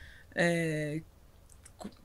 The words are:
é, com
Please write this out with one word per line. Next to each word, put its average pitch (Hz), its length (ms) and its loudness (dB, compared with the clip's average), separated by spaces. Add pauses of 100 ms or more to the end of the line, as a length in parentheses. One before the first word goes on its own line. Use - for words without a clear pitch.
(340)
é, 160 640 2 (800)
com - 100 -10 (160)